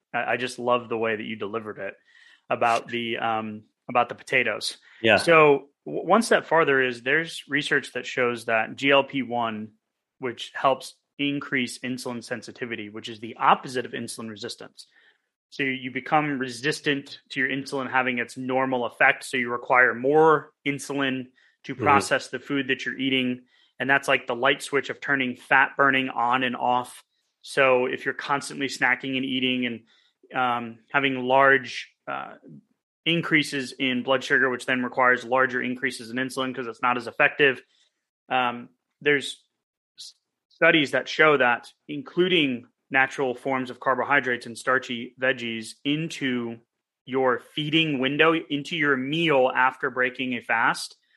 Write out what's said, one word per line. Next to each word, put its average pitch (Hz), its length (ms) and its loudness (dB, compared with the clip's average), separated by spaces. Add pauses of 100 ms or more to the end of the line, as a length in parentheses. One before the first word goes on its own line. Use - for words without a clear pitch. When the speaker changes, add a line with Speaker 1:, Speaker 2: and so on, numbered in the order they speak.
(140)
Speaker 1:
I, 117 200 -2
I 123 40 -2
just 123 220 -8
love 120 280 0
the 113 120 -6
way 113 160 -2
that 107 80 -8
you 110 120 -10
delivered 107 440 -10
it 98 160 -10 (520)
about 117 420 0
the, 117 280 -4
um, 110 460 -4 (260)
about 123 200 2
the 120 60 -10
potatoes. 113 640 -2 (240)
Speaker 2:
Yeah. 110 160 8
Speaker 1:
So 151 520 6 (180)
w-, 147 180 -6
one 233 160 6
step 214 240 2
farther 147 340 4
is 123 220 0
there's 156 480 -2
research 143 440 -2
that 123 120 -8
shows 120 400 -2
that 113 300 0
G 135 160 2
L 139 120 6
P 135 200 -6
one, 113 460 -4 (500)
which 120 340 -8
helps 131 400 0 (240)
increase 139 600 -4
insulin 123 440 -8
sensitivity, 110 680 -10
which 110 200 -14
is 110 100 -14
the 113 180 -12
opposite 131 480 2
of 117 60 -14
insulin 117 380 -10
resistance. - 580 -14 (640)
So - 140 -4
you 131 280 -4
become 143 480 0
resistant 139 800 -4 (120)
to 139 100 -4
your 131 80 0
insulin 135 420 -6
having 127 280 0
its 117 180 -6
normal 131 480 0
effect. 139 400 2
So - 100 -6
you 120 160 -2
require 123 440 4
more 147 560 4 (140)
insulin 139 600 -4 (400)
to 139 80 -10
Speaker 2:
Mm-hmm. 127 100 -6
Speaker 1:
process 139 460 4
the 127 100 -8
food 139 300 -4
that 131 160 -2
you're 123 120 -6
eating. 131 440 -2 (400)
And 127 80 -2
that's 139 180 4
like 131 200 2
the 123 80 -4
light 139 280 0
switch 135 260 -2
of - 120 -10
turning 131 340 -2
fat 139 400 2
burning 135 320 4
on 123 360 0
and 123 120 -2
off. 123 480 -2 (380)
So 131 440 2
if - 200 -6
you're 131 80 -2
constantly 139 540 -6
snacking 131 500 -2
and 131 80 -4
eating 127 400 -2
and, 113 160 -8 (520)
um, 120 460 -2 (100)
having 139 300 0
large, 131 720 2 (160)
uh, 135 280 -10 (720)
increases 151 680 -2
in 127 300 -2
blood 131 200 0
sugar, 135 260 2
which 123 160 -6
then 127 180 -2
requires 123 420 2
larger 127 360 2
increases 123 500 -6
in 120 40 -10
insulin 131 400 -4
'cause 127 100 -8
it's 113 160 -10
not 123 140 2
as 117 120 -4
effective. 139 540 2 (680)
Um, 120 400 -2 (320)
there's 143 420 0 (540)
s-, - 160 -18 (340)
studies 160 440 2
that 127 180 -2
show 156 280 6
that 120 300 2 (220)
including 147 800 0 (220)
natural 135 460 0
forms 131 340 -4
of 117 120 -14
carbohydrates 127 640 0
and 117 120 -14
starchy 127 640 -2
veggies 120 540 -4 (100)
into 135 720 -4 (480)
your 127 360 0 (120)
feeding 151 460 0
window, 147 340 2
into 156 440 -6
your 147 180 2
meal 139 580 2
after 127 360 0
breaking 127 460 -4
a 113 60 -8
fast, 123 540 -2 (220)